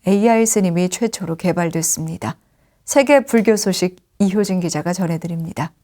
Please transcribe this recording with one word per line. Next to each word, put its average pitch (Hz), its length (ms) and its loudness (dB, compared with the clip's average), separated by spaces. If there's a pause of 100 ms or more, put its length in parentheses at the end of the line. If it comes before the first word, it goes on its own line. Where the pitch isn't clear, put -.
에이아이 226 380 4
스님이 185 460 0
최초로 185 460 -4
개발됐습니다. 165 1000 -4 (480)
세계 277 400 4
불교 220 320 2
소식 180 400 -2 (220)
이효진 196 420 0
기자가 165 320 -4
전해드립니다. 165 800 -4 (120)